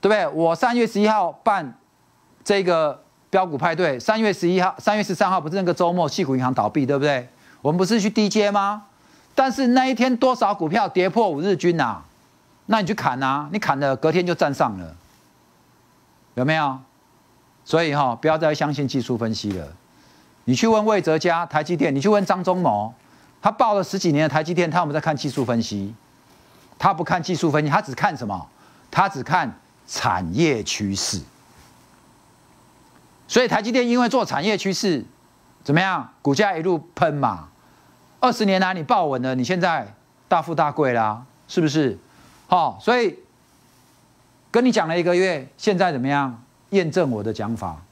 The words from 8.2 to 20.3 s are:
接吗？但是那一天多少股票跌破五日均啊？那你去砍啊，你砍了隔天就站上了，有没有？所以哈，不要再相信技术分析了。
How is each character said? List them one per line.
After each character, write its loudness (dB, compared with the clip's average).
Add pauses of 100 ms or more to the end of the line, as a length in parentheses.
接 2
吗？ -2 (500)
但 2
是 0
那 4
一 0
天 2
多 2
少 0
股 -4
票 0
跌 0
破 2
五 -4
日 2
均 0
啊？ -2 (600)
那 2
你 -2
去 -2
砍 -2
啊， -2
你 -2
砍 0
了 2
隔 0
天 2
就 0
站 0
上 0
了， -12 (1400)
有 -2
没 0
有？ -2 (880)
所 2
以 0
哈， 0
不 -2
要 4
再 2
相 -2
信 -4
技 -2
术 -2
分 -2
析 -4
了。 -8 (760)